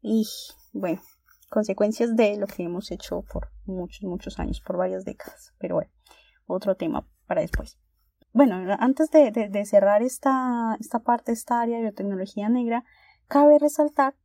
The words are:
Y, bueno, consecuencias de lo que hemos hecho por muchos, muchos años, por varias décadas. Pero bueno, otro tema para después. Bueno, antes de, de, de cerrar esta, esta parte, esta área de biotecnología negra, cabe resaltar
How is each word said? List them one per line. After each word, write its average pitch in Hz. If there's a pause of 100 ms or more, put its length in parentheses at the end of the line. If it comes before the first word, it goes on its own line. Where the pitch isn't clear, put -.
Y, 220 (460)
bueno, 196 (480)
consecuencias 214
de 208
lo 202
que -
hemos 175
hecho -
por - (160)
muchos, 185
muchos 185
años, -
por 185
varias 185
décadas. -
Pero -
bueno, - (540)
otro 185
tema 160 (200)
para -
después. - (560)
Bueno, 233 (240)
antes 277
de, 285
de, 214
de 202
cerrar 208
esta, 247
esta 226
parte, 233
esta 240
área 233
de 233
biotecnología 202
negra, 240 (420)
cabe 294
resaltar 294